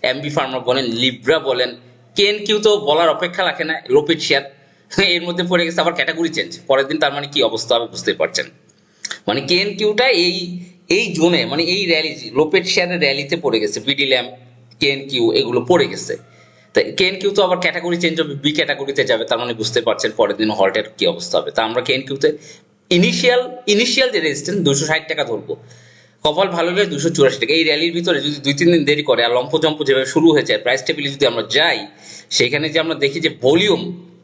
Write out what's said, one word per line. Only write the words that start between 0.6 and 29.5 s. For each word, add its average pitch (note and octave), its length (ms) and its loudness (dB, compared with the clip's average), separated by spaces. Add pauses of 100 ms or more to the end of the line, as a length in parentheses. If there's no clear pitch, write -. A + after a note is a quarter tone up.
Libra B2 540 0
বলেন, B2+ 360 -2 (400)
কেএনকিউ G#3 440 0
তো G#3 180 4
বলার D#3 320 2
অপেক্ষা F3+ 340 -2
রাখে D#3+ 200 -2
না, D#3+ 260 -6
লো C#3 120 6
পিচ D3 200 -2
শেয়ার, - 340 -2 (480)
এর F3 180 2
মধ্যে F3 280 -4
পড়ে F3 160 2
গেছে E3+ 160 -2
আবার E3 120 0
ক্যাটাগরি D#3+ 360 -2
চেঞ্জ, - 380 -8
পরের C3+ 200 2
দিন D3+ 120 -4
তার C#3+ 140 2
মানে C#3+ 140 -8
কি C#3 160 0
অবস্থা A2+ 320 0
হবে A#2 120 -2
বুঝতেই - 260 -4
পারছেন। D2+ 320 -2 (840)
মানে C3+ 140 -2
কেএনকিউটা G#3 680 0
এই, F3+ 520 0 (300)
এই F3 240 0
জোনে, D#3 320 2
মানে C#3+ 180 -2
এই F#3 220 0
র‍্যালি, D#3 480 -2
লো D3 120 2
পিচ F#3+ 200 0
শেয়ারের F3+ 340 -2
র‍্যালিতে C#3+ 380 0
পড়ে A#2 220 0
গেছে, G#2+ 200 -4
বিডি C#3 260 -2
ল্যাম্প, B2+ 260 0 (480)
কেএনকিউ C#3 520 0
এগুলো B2 340 0
পড়ে F3+ 220 4
গেছে। - 300 -8 (560)
তা - 100 4
কেএনকিউ F#3+ 480 0
তো G3+ 120 2
আবার F3+ 160 2
ক্যাটাগরি F3 380 -2
চেঞ্জ D#3+ 240 0
হবে, D3 140 -4
বি C#3+ 160 0
ক্যাটাগরিতে C#3 520 -2
যাবে, A2+ 220 0
তার A#2 140 -2
মানে A#2+ 140 -4
বুঝতে A2 280 -2
পারছেন A2 300 -2
পরের G2+ 260 0
দিন A2 120 0
হল্টের G2 340 2 (140)
কি F#2+ 100 2
অবস্থা E2+ 300 -2
হবে। - 140 2
তা A2+ 120 0
আমরা A2+ 180 -2
কেএনকিউতে C3+ 560 -2 (520)
ইনিশিয়াল, B3 680 2 (100)
ইনিশিয়াল A#3+ 420 2
যে G#3+ 100 -2
রেজিস্ট্যান্স D#3+ 420 -2
দুশো C#3 240 2
ষাট D#3 240 -2
টাকা D3+ 140 -4
ধরবো, G2 320 -6 (680)
কপাল E3+ 240 2
ভালো F3 240 -2
হলে G3 140 2
দুশো D3 240 -2
চুরাশি C3+ 300 4
টাকা। C3 140 0
এই E3 100 4
র‍্যালির D#3 300 0
ভিতরে E3+ 280 0
যদি C#3+ 200 -6
দুই C#3 120 -2
তিন E3+ 180 4
দিন D#3+ 140 4
দেরি D3 180 2
করে A#2+ 220 2
আর A#2 60 2
লম্প C3 280 0